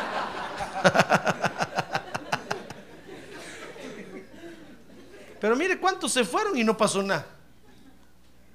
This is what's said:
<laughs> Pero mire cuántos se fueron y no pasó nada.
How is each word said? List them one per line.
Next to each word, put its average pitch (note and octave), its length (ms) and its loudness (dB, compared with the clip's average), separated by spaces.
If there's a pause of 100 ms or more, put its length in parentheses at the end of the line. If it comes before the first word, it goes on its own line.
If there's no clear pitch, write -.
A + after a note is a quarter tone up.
(840)
<laughs> - - -4
Pero A3 140 6
mire F4+ 240 2
cuántos F#4 340 2
se B3+ 100 6
fueron G4 320 2
y A#3 80 4
no G#3+ 140 6
pasó G3 240 4
nada. F#3+ 240 0 (1300)